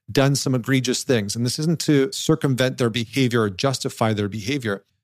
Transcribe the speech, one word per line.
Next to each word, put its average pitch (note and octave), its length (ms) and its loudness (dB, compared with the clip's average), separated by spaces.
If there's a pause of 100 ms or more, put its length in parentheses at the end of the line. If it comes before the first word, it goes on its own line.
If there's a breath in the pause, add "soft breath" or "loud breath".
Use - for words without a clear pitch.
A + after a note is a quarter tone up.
(120)
done C3+ 240 4
some C3 180 -2
egregious B2+ 500 0
things. G#2 320 0
And A#2 80 -2
this B2 140 -2
isn't D#3 240 0
to C3+ 300 2
circumvent C3+ 640 0
their A#2+ 140 2
behavior A#2+ 500 0
or G#2+ 80 2
justify A#2+ 640 -2
their G2+ 160 -2
behavior. A2 560 -6 (180)